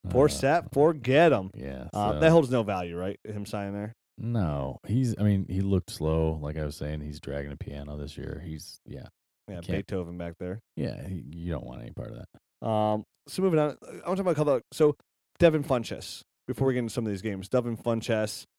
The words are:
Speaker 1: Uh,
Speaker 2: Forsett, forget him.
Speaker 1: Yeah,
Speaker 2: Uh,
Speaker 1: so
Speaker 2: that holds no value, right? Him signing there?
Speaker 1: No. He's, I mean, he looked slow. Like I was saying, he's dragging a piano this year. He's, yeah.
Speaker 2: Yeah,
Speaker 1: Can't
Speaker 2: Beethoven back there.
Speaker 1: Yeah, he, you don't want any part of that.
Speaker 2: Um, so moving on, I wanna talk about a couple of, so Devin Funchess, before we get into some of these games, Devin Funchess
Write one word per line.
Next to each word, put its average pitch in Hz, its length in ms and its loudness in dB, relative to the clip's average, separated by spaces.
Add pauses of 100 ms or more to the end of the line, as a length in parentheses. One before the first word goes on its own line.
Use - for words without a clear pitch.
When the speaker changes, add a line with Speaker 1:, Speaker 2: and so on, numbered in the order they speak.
Speaker 1:
Uh, 90 40 -4
Speaker 2:
Forsett, 143 600 4
forget 147 580 6
him. 95 220 0
Speaker 1:
Yeah, 65 400 -10
Speaker 2:
Uh, 104 200 2
Speaker 1:
so 147 80 -2
Speaker 2:
that 160 100 8
holds 160 180 8
no 123 140 2
value, 90 340 -4
right? 92 260 -4
Him 104 220 -8
signing 101 280 -6
there? 104 200 -8 (240)
Speaker 1:
No. 80 720 -2
He's, 120 320 0
I 104 40 2
mean, 98 260 4
he 92 120 -2
looked 98 300 0
slow. 80 500 0
Like 76 160 -6
I 78 80 -4
was 71 120 -6
saying, 76 240 -6
he's 73 180 -10
dragging 71 320 -8
a 71 60 -10
piano 71 400 -10
this 73 200 -10
year. 71 280 -8
He's, 78 400 -12
yeah. 67 220 -14 (420)
Speaker 2:
Yeah, 98 120 -10
Speaker 1:
Can't 85 60 -12 (200)
Speaker 2:
Beethoven 87 300 -6
back 85 220 -8
there. 92 200 -6 (180)
Speaker 1:
Yeah, 57 300 -6
he, 87 240 -8
you 85 200 -6
don't 62 140 -6
want 62 160 -12
any 57 100 -14
part 57 200 -10
of 55 80 -14
that. - 480 -12
Speaker 2:
Um, 107 360 2 (240)
so - 140 -4
moving 175 180 4
on, 147 240 2
I - 240 -12
wanna 185 80 0
talk 185 40 -2
about 185 120 2
a 151 40 2
couple 147 180 2
of, 120 80 2 (100)
so 151 240 4 (440)
Devin 156 240 6
Funchess, - 580 -2 (260)
before 131 200 0
we 131 60 4
get 123 60 2
into 117 140 -2
some 117 120 -2
of 107 60 0
these 95 100 -2
games, 98 280 -4
Devin 120 280 2
Funchess 110 680 0 (140)